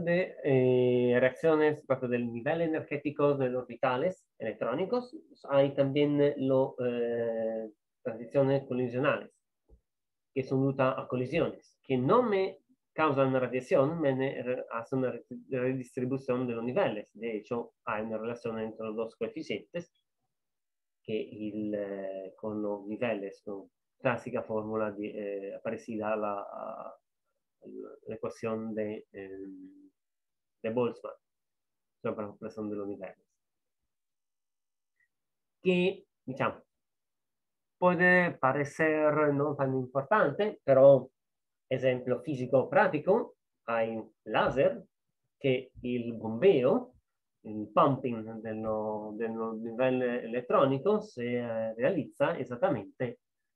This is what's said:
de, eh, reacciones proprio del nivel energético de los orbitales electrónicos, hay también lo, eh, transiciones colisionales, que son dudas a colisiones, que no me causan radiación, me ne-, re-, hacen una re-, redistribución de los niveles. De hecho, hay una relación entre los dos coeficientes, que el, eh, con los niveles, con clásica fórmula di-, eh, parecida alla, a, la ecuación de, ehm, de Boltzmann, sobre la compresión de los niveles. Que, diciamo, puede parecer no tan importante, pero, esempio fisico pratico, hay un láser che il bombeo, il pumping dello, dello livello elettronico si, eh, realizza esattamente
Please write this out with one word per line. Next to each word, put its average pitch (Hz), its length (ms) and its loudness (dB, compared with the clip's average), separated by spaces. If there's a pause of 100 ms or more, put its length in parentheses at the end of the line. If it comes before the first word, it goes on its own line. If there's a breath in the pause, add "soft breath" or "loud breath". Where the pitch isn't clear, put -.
de, 170 400 0
eh, 123 800 4
reacciones 151 640 2
proprio 127 220 -2
del 120 240 -2
nivel 143 300 -2
energético 147 760 0
de 131 140 0
los 123 140 -2
orbitales 127 600 -2 (120)
electrónicos, 147 760 -4 (360)
hay 139 240 4
también 143 600 2 (120)
lo, 131 320 2
eh, 117 880 -2 (320)
transiciones 135 640 0
colisionales, 123 640 -2 (1040)
que 135 80 -2
son 135 200 0
dudas 135 360 2
a 127 100 -8
colisiones, - 760 -4
que 131 140 0
no 190 260 4
me 196 360 0 (340)
causan 139 400 2
radiación, 131 680 2
me 139 160 2
ne-, 131 260 -2
re-, 123 300 -4
hacen 117 280 -4
una 127 120 0
re-, 117 140 -12 (240)
redistribución 127 1000 -2
de 120 60 -4
los 117 100 -6
niveles. 123 500 -2
De 113 220 -8
hecho, 117 380 -6 (100)
hay 110 200 -4
una 113 140 -6
relación 113 420 -6
entre 110 260 -8
los 107 100 -6
dos 113 200 -6
coeficientes, 151 760 -8 (1120)
que 107 180 -4
el, 104 540 -8
eh, 98 600 -8
con 107 260 -6
los 101 240 -4
niveles, 104 580 -6
con 98 260 -10 (300)
clásica 120 440 -4
fórmula 107 480 -4
di-, 104 220 -8
eh, 101 480 -8
parecida 110 520 -6
alla, 104 280 -2
a, 107 540 -12 (1120)
la 110 100 -10
ecuación 113 580 -6
de, 107 380 -6
ehm, 95 800 -14 (680)
de 110 80 -4
Boltzmann, 117 460 -4 (880)
sobre 110 200 -4
la 104 80 -6
compresión 107 400 -10
de 104 60 -6
los 101 120 -6
niveles. 95 380 -12 (2250)
Que, 180 440 0 (180)
diciamo, 123 400 -4 (1120)
puede 180 600 4
parecer 151 960 2
no 143 220 0
tan 135 180 0
importante, 139 880 0
pero, 135 480 10 (560)
esempio 123 540 0
fisico 127 460 2
pratico, 190 720 2 (300)
hay 113 280 0
un 110 160 -10 (120)
láser 131 600 0 (520)
che 131 340 -2 (100)
il 120 320 -4
bombeo, 127 800 2 (480)
il 107 300 -8
pumping 120 720 0
dello, 110 720 -6
dello 113 380 -4
livello 123 500 -2
elettronico 135 1000 0
si, 123 340 -6
eh, 113 400 -4
realizza 147 640 0
esattamente 120 840 -4 (360)